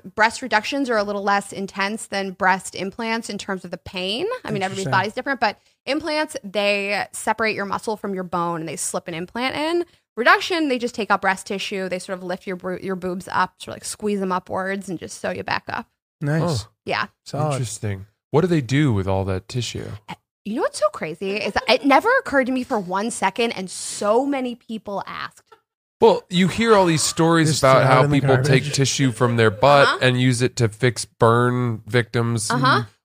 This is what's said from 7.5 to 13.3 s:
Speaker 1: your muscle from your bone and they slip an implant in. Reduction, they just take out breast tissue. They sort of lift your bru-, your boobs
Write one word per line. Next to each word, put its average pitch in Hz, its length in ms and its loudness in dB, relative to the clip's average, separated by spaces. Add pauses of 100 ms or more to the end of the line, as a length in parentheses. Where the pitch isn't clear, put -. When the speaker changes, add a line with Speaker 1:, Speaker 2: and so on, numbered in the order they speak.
Speaker 1:
your 202 100 -4
muscle 202 300 -6
from 202 200 -6
your 185 80 -6
bone 170 380 -2
and 160 80 -8
they 143 60 -8
slip - 320 -6
an 175 60 -8
implant 233 420 -6
in. 339 300 -2 (320)
Reduction, 330 500 2
they 254 120 -2
just 240 160 -6
take 208 160 -4
out 196 100 2
breast 190 240 -2
tissue. 190 440 -6
They 180 100 -6
sort 185 180 -10
of 180 60 -14
lift 180 240 -8
your 190 80 -6
bru-, 180 260 -8
your 190 140 -6
boobs 180 360 -8